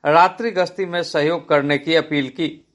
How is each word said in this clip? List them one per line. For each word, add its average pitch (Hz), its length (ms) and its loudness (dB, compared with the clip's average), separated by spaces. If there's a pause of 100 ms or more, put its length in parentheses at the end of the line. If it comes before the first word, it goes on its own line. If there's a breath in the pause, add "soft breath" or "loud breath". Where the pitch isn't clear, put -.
रात्रि 185 440 4
गश्ती 185 340 -4
में 175 180 -4
सहयोग 160 460 -2
करने 143 300 2
की 160 160 -2
अपील 151 340 0
की। 151 460 -8